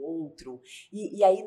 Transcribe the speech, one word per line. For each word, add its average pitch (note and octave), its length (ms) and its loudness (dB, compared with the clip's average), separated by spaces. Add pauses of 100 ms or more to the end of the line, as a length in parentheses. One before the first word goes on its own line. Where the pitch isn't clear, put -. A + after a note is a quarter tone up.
outro. D3 580 -10 (320)
E, G#3 260 -10
e G#3 60 4
aí, F#3+ 220 6